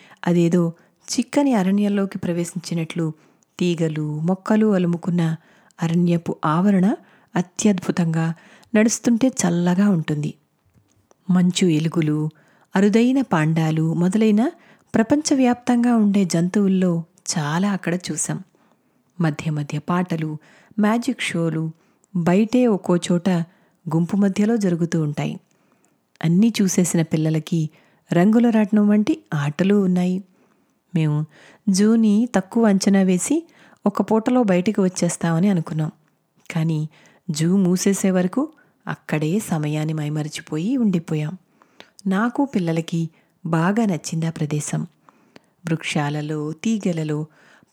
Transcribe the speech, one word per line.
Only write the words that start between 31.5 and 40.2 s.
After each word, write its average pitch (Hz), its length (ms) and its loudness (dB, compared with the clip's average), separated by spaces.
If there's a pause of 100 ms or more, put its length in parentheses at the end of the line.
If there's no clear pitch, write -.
జూని 214 640 4
తక్కువ 226 320 0
అంచనా 196 360 4
వేసి 190 460 0 (380)
ఒక - 160 0
పూటలో 220 400 2
బయటికి 196 380 0
వచ్చేస్తామని 175 680 0
అనుకున్నాం. 160 420 -2 (600)
కానీ 160 380 -2 (420)
జూ 170 260 0
మూసేసే 190 540 2
వరకు 185 380 -2 (400)
అక్కడే 156 500 -4
సమయాన్ని 156 560 -4
మైమరిచిపోయి 151 840 -6